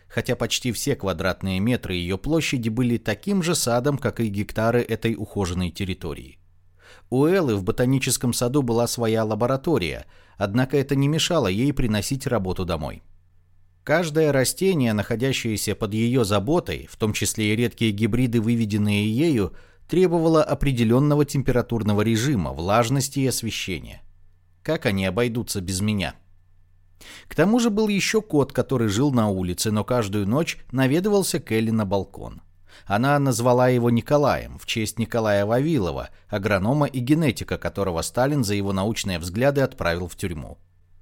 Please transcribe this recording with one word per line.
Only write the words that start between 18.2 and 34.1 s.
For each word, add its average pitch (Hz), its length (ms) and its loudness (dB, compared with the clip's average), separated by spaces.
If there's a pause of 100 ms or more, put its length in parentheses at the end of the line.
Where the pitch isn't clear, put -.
выведенные 104 760 2
ею, 123 400 2 (340)
требовало 165 560 4
определённого 139 800 4
температурного 117 760 0
режима, 110 520 0
влажности 117 680 0
и 131 60 2
освещения. 104 760 -6 (580)
Как 160 240 -4
они 98 200 2
обойдутся 113 560 -2
без 92 200 -4
меня? 101 340 -2 (1120)
К - 60 -14
тому 208 260 4
же 233 120 2
был 214 160 0
ещё 208 340 0
кот, 143 320 0
который 117 360 0
жил 127 220 2
на 113 180 2
улице, 92 420 -2
но 107 120 0
каждую 104 440 -2
ночь 143 320 -2 (120)
наведывался 165 680 0
к - 120 -8
Элле 113 200 0
на 110 140 0
балкон. 95 560 -6 (440)
Она 131 340 2
назвала 127 500 4
его 120 200 4
Николаем 117 720 2